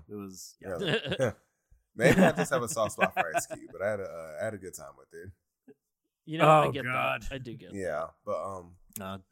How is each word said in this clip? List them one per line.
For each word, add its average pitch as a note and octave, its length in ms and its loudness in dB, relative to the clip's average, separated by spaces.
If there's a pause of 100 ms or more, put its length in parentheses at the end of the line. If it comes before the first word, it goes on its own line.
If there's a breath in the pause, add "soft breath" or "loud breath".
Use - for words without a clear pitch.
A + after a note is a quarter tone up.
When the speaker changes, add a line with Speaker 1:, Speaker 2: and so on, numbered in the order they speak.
Speaker 1:
It G#2 60 -14
was, G2 480 -12
yeah. G2 60 -12
Speaker 2:
Really? D3 640 -2 (200)
Speaker 3:
<laughs> - 200 -20
Speaker 2:
<laughs> - 240 -20
Maybe C3 260 6
I - 80 8
just - 220 0
have B2 100 2
a A2+ 60 -2
soft G#2+ 240 0
spot - 220 0
for - 200 0
Ice F3 120 -2
Cube, - 260 -14
but E2+ 100 -8
I G#2 80 2
had G#2 80 -2
a, F#2+ 60 -6
uh, D#2+ 360 -10
I G2+ 40 -4
had G#2+ 100 -4
a G2 40 -10
good F#2 160 -12
time C#2 220 -16
with C2 160 -20
it. - 640 -20 (500)
Speaker 3:
You D#3+ 140 -6
know, D#3 100 6
I D3+ 180 10
Speaker 1:
Oh, C3+ 40 2
Speaker 3:
get C3 140 -2
Speaker 1:
God. B2+ 380 0
Speaker 3:
that. - 120 -8
I C3+ 40 -6
do A#2+ 160 -10
get F2+ 180 -16
that. G2 40 -10
Speaker 2:
Yeah, E2 300 -2 (180)
but, G2+ 160 -4
um, F2+ 340 -10 (260)
Speaker 1:
Uh, F#2+ 180 -10 (140)